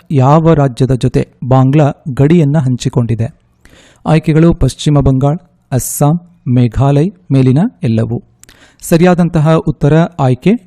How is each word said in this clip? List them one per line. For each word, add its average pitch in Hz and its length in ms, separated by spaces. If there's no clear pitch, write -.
ಯಾವ 156 420
ರಾಜ್ಯದ 135 380
ಜೊತೆ 131 360
ಬಾಂಗ್ಲಾ 131 480
ಗಡಿಯನ್ನ 143 480
ಹಂಚಿಕೊಂಡಿದೆ? 120 760
ಆಯ್ಕೆಗಳು 160 480
ಪಶ್ಚಿಮ 143 460
ಬಂಗಾಳ, 135 360
ಅಸ್ಸಾಂ, 147 480
ಮೇಘಾಲಯ, 131 580
ಮೇಲಿನ 135 280
ಎಲ್ಲವೂ. 113 400
ಸರಿಯಾದಂತಹ 165 760
ಉತ್ತರ 151 380
ಆಯ್ಕೆ 131 320